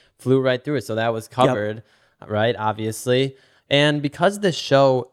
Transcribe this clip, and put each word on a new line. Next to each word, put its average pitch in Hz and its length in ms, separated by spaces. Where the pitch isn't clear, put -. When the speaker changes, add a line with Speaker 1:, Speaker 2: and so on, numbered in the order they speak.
Speaker 1:
flew 131 240
right 127 200
through 147 140
it. 120 80
So 110 100
that 113 200
was 113 100
Speaker 2:
Yep. - 100
Speaker 1:
covered, 113 480
right? 107 300
Obviously. 110 760
And 147 320
because 180 380
the 196 120
show 135 600